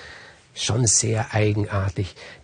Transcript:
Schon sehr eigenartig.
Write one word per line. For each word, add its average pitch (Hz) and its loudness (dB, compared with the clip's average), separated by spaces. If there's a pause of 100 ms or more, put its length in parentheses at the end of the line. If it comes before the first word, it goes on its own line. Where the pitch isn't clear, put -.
(580)
Schon 120 2
sehr 110 0
eigenartig. 104 0 (300)